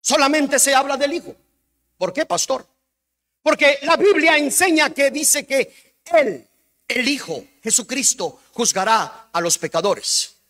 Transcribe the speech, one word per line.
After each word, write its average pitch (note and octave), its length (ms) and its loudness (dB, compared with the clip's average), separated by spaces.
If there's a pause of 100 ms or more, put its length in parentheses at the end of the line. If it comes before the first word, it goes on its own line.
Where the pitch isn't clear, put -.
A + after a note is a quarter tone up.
Solamente C#4+ 580 0
se C4+ 160 2
habla C#4 220 0
del C#4+ 160 -2
Hijo. - 220 -10 (600)
¿Por F3+ 160 -4
qué, D#4 140 -4
pastor? F3 400 -4 (760)
Porque D4 400 2
la D#4+ 140 2
Biblia E4 400 4
enseña D4+ 540 2
que C#4 220 0
dice D4 340 -2
que - 480 -4 (100)
Él, B3 440 0 (400)
el B3 200 -2
Hijo, E3+ 360 -6 (180)
Jesucristo, A3 800 -4 (120)
juzgará G3+ 800 -2
a E3+ 80 -2
los E3+ 180 -2
pecadores. - 760 -4 (160)